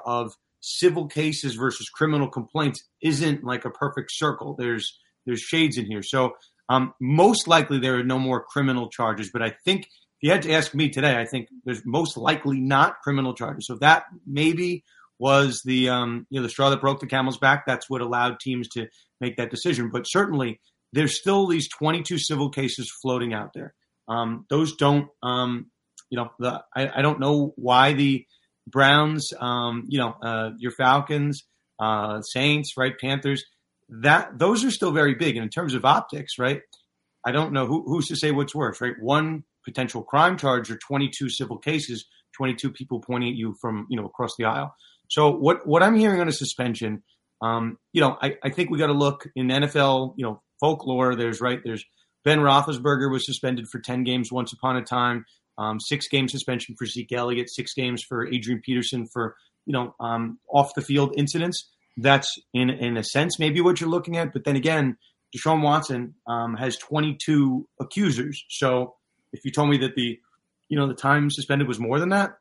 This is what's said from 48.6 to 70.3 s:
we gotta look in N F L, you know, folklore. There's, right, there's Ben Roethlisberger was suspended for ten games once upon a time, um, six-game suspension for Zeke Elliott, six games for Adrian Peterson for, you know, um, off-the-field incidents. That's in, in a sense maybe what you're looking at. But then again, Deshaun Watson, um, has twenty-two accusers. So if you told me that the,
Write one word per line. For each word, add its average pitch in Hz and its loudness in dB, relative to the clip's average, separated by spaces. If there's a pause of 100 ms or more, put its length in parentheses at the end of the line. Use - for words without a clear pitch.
we 160 -2
gotta 147 2
look 143 0
in 127 -2
N 139 2
F 147 -4
L, 135 2
you 131 -4
know, 110 -6 (180)
folklore. 131 2
There's, 113 -2
right, 123 -2
there's 113 -8 (420)
Ben 151 6
Roethlisberger 139 2
was 131 -2
suspended 127 -4
for - -10
ten 127 -4
games 123 -2
once 123 -4
upon 127 -2
a 123 -2
time, 120 -2 (320)
um, 107 -4
six-game 139 -2
suspension 123 -6
for - -10
Zeke 117 -10
Elliott, 120 -2
six - -10
games 123 -4
for 117 -6
Adrian 117 -4
Peterson 123 -4
for, 113 -6 (280)
you 151 -6
know, 123 -4
um, 117 -4 (140)
off-the-field 143 2
incidents. 160 -2 (260)
That's 135 4 (160)
in, 127 2
in 120 -2
a 110 -2
sense 165 0
maybe 156 2
what 175 4
you're 165 -2
looking 170 -2
at. 160 -2
But - -4
then 143 2
again, 139 2 (360)
Deshaun 156 2
Watson, 147 0 (120)
um, 117 -4
has 123 -4
twenty-two 147 0 (120)
accusers. 147 -2
So 127 -2 (360)
if - -14
you 127 -6
told 147 2
me 143 4
that 127 -2
the, 120 -4 (500)